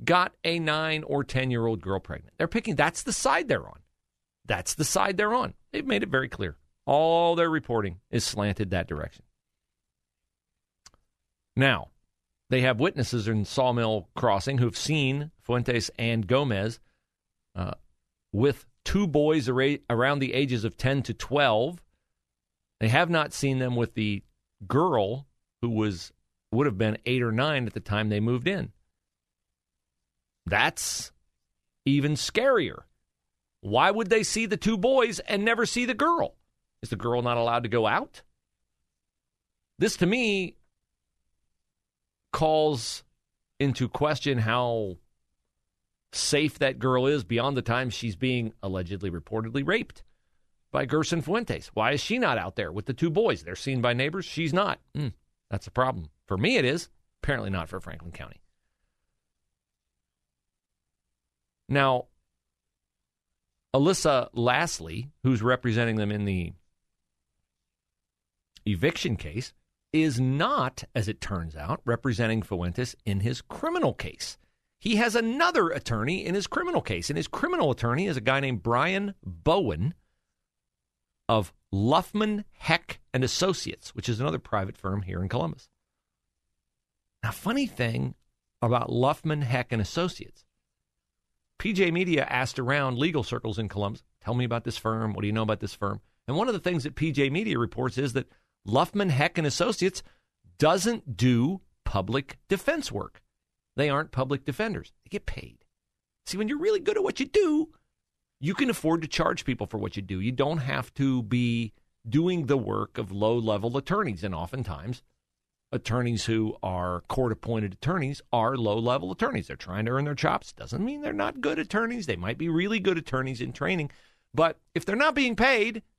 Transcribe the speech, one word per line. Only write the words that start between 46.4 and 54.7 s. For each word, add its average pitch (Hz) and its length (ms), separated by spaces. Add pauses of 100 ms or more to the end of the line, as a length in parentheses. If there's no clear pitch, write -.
that 131 200
girl 127 280
is 143 160
beyond 123 340
the 120 40
time 123 280
she's 110 260
being 123 460
allegedly, 92 480
reportedly 110 580
raped 214 360 (680)
by 139 140
Gerson 151 360
Fuentes. 170 520
Why 110 180
is 143 100
she 233 180
not 131 180
out 95 180
there 90 160
with 98 140
the 131 80
two 165 160
boys? 160 340
They're 87 120
seen 131 260
by 120 120
neighbors. 151 320
She's 156 280
not. 185 260 (140)